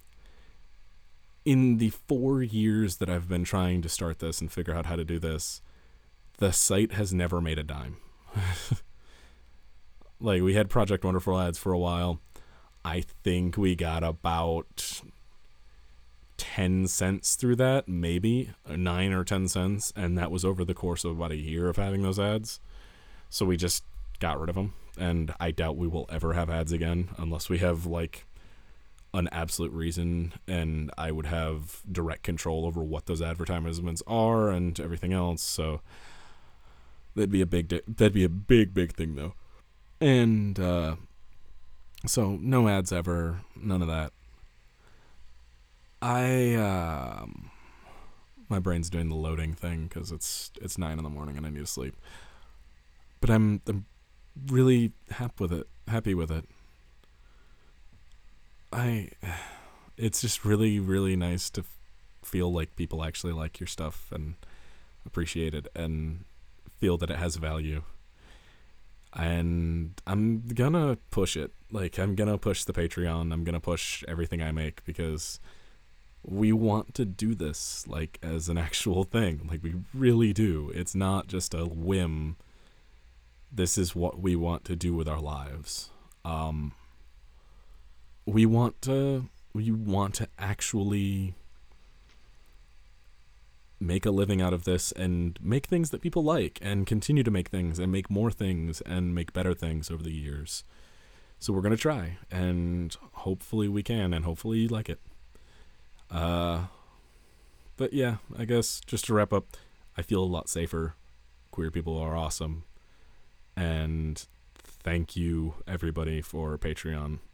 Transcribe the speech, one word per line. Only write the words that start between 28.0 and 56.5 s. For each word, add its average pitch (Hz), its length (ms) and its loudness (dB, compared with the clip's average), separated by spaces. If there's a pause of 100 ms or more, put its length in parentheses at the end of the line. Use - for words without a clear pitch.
an 87 200 2
absolute 82 400 -2
reason, 85 640 -2 (120)
and 78 500 0
I 80 140 -4
would 78 140 -4
have 78 560 -4 (100)
direct 82 320 -4
control 80 420 -2
over 82 160 -2
what 78 260 -4
those 82 140 -2
advertisements 82 840 -2
are 113 420 4
and 87 300 2
everything 85 320 -2
else, 87 300 2
so 78 400 -2 (1300)
that'd 104 160 2
be 98 120 4
a 92 40 6
big 85 220 2
di-, 87 180 -2
that'd 107 280 6
be 98 100 6
a 87 60 6
big, 98 440 6
big 90 200 2
thing, 80 220 -4
though. 76 180 -6 (680)
And, 113 580 6
uh, 87 380 2 (1080)
so 101 300 2
no 120 320 6
ads 95 240 4
ever, 85 480 0 (160)
none 95 260 0
of 82 60 2
that. 78 240 -2 (1900)
I, 123 540 4
um, 71 920 -2 (1000)
my 98 100 2
brain's 87 300 0
doing 85 180 -2
the 80 80 -2
loading 80 380 -2
thing 85 340 -6
'cause 90 240 -8
it's, - 400 -8 (100)
it's - 160 -8
nine 80 200 -2
in 80 80 -4
the 76 40 -6
morning 73 280 -8
and 78 80 -6
I 76 40 -6
need 73 100 -6
to 73 60 -8
sleep. 65 300 -6 (1300)
But 113 80 6
I'm, 107 360 6
I'm 98 200 -4 (640)
really 127 440 6 (200)
hap - 280 -6
with 87 140 0
it, 78 160 -4 (180)
happy 110 260 0
with 82 180 0
it. 80 180 -4 (2250)